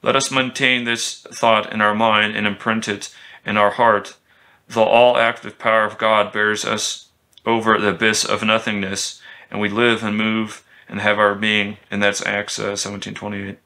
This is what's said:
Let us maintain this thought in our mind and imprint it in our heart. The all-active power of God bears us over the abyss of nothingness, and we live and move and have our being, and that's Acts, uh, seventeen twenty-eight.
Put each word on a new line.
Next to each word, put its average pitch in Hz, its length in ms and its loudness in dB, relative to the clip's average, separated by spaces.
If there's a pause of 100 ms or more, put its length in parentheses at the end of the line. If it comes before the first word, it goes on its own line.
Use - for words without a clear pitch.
Let 123 140 0
us 135 160 -2
maintain 127 500 0
this 117 500 -6
thought 110 400 2
in 107 80 -2
our 104 140 4
mind 107 400 2
and 107 100 -4
imprint 110 440 -2
it 101 260 -8 (300)
in 104 120 -2
our 104 140 4
heart. 110 460 2 (520)
The 117 120 -2
all-active 117 800 4
power 113 240 2
of 107 140 -8
God 107 340 2
bears 107 320 0
us - 420 -4 (380)
over 110 340 2
the 104 120 2
abyss 104 340 0
of 104 180 -2
nothingness, 104 760 -2 (280)
and 104 120 -8
we 107 80 0
live 113 340 2
and 107 140 -2
move 110 480 -4 (240)
and 104 120 -10
have 104 200 2
our 101 140 4
being, 104 440 -2 (100)
and 101 140 -4
that's 101 240 0
Acts, 104 320 -4
uh, 101 160 -4
seventeen 101 400 -8
twenty-eight. 101 520 -10